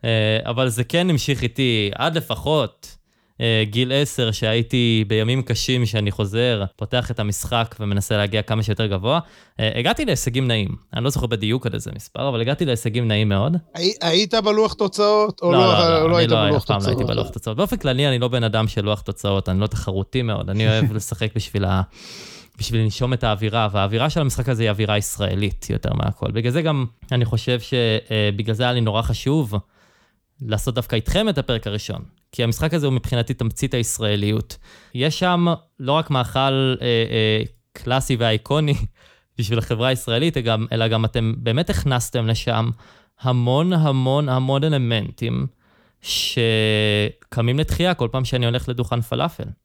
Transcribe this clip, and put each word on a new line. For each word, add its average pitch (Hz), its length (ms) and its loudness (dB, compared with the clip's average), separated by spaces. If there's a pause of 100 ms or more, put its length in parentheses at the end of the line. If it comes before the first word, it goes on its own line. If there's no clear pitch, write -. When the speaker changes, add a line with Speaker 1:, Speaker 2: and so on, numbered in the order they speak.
Speaker 1:
אה, 113 40 0 (400)
אבל 127 200 0
זה 117 140 -2
כן 175 260 0
המשיך 139 340 0
איתי 113 520 0
עד 156 220 -2
לפחות, 139 760 -4 (460)
אה, 113 280 2
גיל 123 240 0
עשר, 131 380 0
שהייתי 113 760 0
בימים 110 340 0
קשים 123 440 0
שאני 104 260 -2
חוזר, 110 520 0 (120)
פותח 120 360 -4
את 113 80 -6
המשחק 113 600 -2
ומנסה 101 380 -2
להגיע 104 240 0
כמה 110 220 -2
שיותר 107 220 -2
גבוה. 104 340 0 (400)
אה, 110 200 0
הגעתי 220 260 0
להישגים 131 420 0
נעים. 110 280 0 (180)
אני 113 100 -4
לא 135 60 2
זוכר 135 180 -2
בדיוק 110 380 -2
עד 113 80 -4
איזה 107 220 -8
מספר, 127 340 -6
אבל 117 120 -2
הגעתי 139 240 0
להישגים 120 420 0
נעים 107 220 4
מאוד. 113 280 2 (180)
Speaker 2:
הי-, 180 260 0
היית 175 320 2
בלוח 214 400 2
תוצאות, 208 680 2
או 175 100 4
Speaker 1:
לא, - 60 6
Speaker 2:
לא, 110 160 6
Speaker 1:
לא, 107 160 4
לא, 165 200 4
Speaker 2:
לא 170 60 4
Speaker 1:
אני 170 60 6
Speaker 2:
היית 160 100 4
Speaker 1:
לא, 110 140 4
Speaker 2:
בלוח 107 160 4
Speaker 1:
אף - 60 -12
פעם 101 140 2
לא 98 60 0
הייתי 123 140 0
Speaker 2:
תוצאות? 110 160 0
Speaker 1:
בלוח 113 120 -2
תוצאות. 110 280 -6
באופן 202 200 0
כללי, 139 300 2
אני 127 120 2
לא 123 80 0
בן 120 160 0
אדם 110 240 2
של - 140 -2
לוח 101 200 0
תוצאות, 98 480 -2
אני 95 100 2
לא 104 80 2
תחרותי 101 540 -2
מאוד. 98 280 -2
אני 107 180 2
אוהב 110 260 2
<laughs> 107 40 -2
לשחק - 380 -4
בשביל 98 300 -2
ה-, 92 160 2 (760)
בשביל 113 240 -2
לנשום 123 320 0
את 120 100 -2
האווירה, 107 480 0
והאווירה 110 380 0
של 156 120 0
המשחק 131 280 0
הזה 117 140 0
היא 110 60 2
אווירה 104 280 0
ישראלית 98 720 -2
יותר - 240 -2
מהכל. - 380 -2
בגלל 113 200 -2
זה 160 100 0
גם, 147 240 0 (260)
אני 120 140 2
חושב 117 340 0
ש-, - 140 -8 (380)
אה, 107 240 2
בגלל 107 200 -2
זה 113 80 0
היה 123 100 2
לי 123 80 2
נורא 110 200 2
חשוב 127 520 0 (880)
לעשות 110 340 -2
דווקא 123 200 -4
איתכם 208 340 0
את 165 80 0
הפרק 113 300 -2
הראשון, 107 340 -6 (300)
כי 123 120 -2
המשחק 147 300 0
הזה 151 120 0
הוא 135 80 2
מבחינתי 120 400 -2
תמצית 117 400 -4
הישראליות. 107 840 -2 (360)
יש 139 260 -2
שם 175 280 2 (320)
לא 135 120 -2
רק 160 180 0
מאכל, 131 300 0 (420)
אה, 123 40 -6
אה, 113 560 2 (320)
קלאסי 131 420 -2
והאיקוני 120 580 0 (340)
<laughs> - 300 -20
בשביל 113 220 0
החברה 113 280 -2
הישראלית, 131 500 0
גם, 113 340 0
אלא 113 160 0
גם 113 180 2
אתם 113 320 0
באמת 120 320 0
הכנסתם 123 580 0
לשם 113 420 0 (520)
המון, 127 520 2
המון, 139 560 2
המון 131 340 2
אלמנטים 120 840 0 (540)
שקמים 110 1600 0
לתחייה 175 340 0
כל 123 180 -2
פעם 131 140 -2
שאני 123 200 0
הולך 120 240 -2
לדוכן 120 320 -2
פלאפל. 131 420 -4 (220)